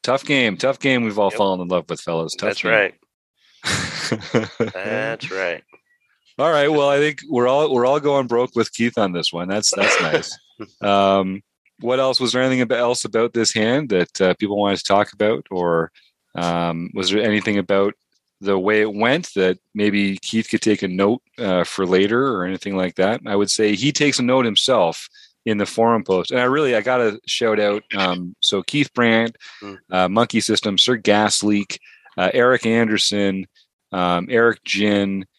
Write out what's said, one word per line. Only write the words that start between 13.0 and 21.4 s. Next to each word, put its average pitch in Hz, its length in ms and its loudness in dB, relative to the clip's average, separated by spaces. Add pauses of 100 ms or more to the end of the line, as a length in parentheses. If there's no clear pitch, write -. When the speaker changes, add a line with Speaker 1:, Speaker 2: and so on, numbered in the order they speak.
Speaker 1:
about 113 280 0
this 113 220 0
hand 120 360 0
that, 90 300 0
uh, 92 140 4
people 101 240 -2
wanted 101 200 0
to - 60 -10
talk 101 280 2
about, 110 400 -2
or, 85 400 0 (420)
um, 85 600 -4
was 92 160 -2
there 104 120 0
anything 107 360 0
about 98 360 0 (460)
the 98 180 0
way 107 220 2
it 107 120 0
went 123 440 0
that 92 200 2 (160)
maybe 101 440 0
Keith - 340 -4
could 110 120 -2
take 104 200 0
a 98 60 -4
note, 98 340 0 (160)
uh, 95 240 0